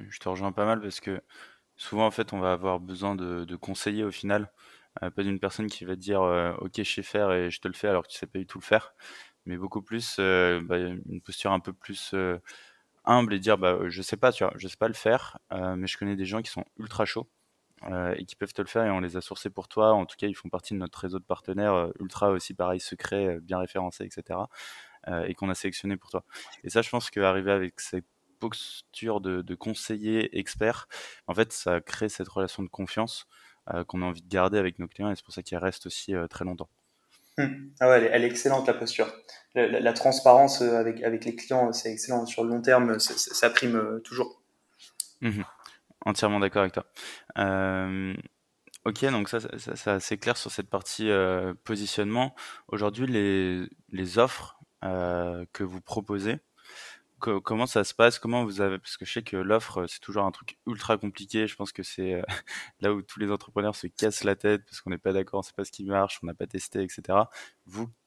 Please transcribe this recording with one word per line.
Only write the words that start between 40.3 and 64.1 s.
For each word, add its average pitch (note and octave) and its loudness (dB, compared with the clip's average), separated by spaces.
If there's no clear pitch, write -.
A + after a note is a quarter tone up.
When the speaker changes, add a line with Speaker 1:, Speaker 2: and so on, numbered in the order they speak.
Speaker 2:
euh, A#2+ 4
avec, A2+ 0
avec A2+ 0
les A#2 -2
clients, B2 2
c'est A2+ -4
excellent. A#2 -2
Sur A#2 0
le A#2 2
long A#2+ 2
terme, A#2+ 6
ça, A#2 0
ça, - -2
ça - 6
prime, A#2 2
euh, A2 -2
toujours. - -6
Speaker 1:
Mhm. G#2 -2
Entièrement G#2 2
d'accord G2 2
avec F#2+ 2
toi. - -6
Euh, F#2+ 0
ok, A2+ 0
donc G#2+ 0
ça, A#2 -2
ça, - -10
ça, G2+ 2
c'est G#2 -4
clair A#2+ 0
sur - -8
cette F#2+ -6
partie, G#2+ -2
euh, F#2 2
positionnement. G#2+ -2
Aujourd'hui, G#2+ -2
les, F#2+ 2
les F#2 -2
offres, - 2
euh, F2 -2
que - -6
vous F#2 -6
proposez, G#2 -2
co-, G2 0
comment A2+ 0
ça A2 2
se - -6
passe ? A#2 6
Comment A#2+ 0
vous G2+ -4
avez, F#2+ 0
parce - -14
que - -14
je - -8
sais A#2 -4
que A2+ -6
l'offre, F#2+ 0
c'est - -14
toujours G2+ -2
un F#2+ 0
truc - -12
ultra A2 0
compliqué. G#2 -4
Je - -12
pense G2+ -8
que G2 -10
c'est, F#2 -4
euh, F2+ -4
<laughs> - -12
là G2+ 4
où G2+ -4
tous - -14
les G#2 0
entrepreneurs G#2 -2
se - -8
cassent - 0